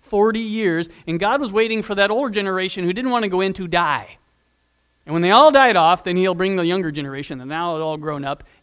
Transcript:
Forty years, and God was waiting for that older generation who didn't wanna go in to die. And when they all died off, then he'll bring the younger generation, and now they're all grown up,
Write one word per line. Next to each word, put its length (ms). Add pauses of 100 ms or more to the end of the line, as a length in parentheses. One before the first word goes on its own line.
Forty 400
years, 480 (180)
and 140
God 180
was 140
waiting 300
for 120
that 160
older 200
generation 520
who 120
didn't 160
wanna 180
go 140
in 100
to 160
die. 480 (880)
And 80
when 80
they 120
all 180
died 260
off, 260
then 140
he'll 180
bring 220
the 80
younger 260
generation, 520
and 80
now 240
they're 80
all 160
grown 260
up, 200 (180)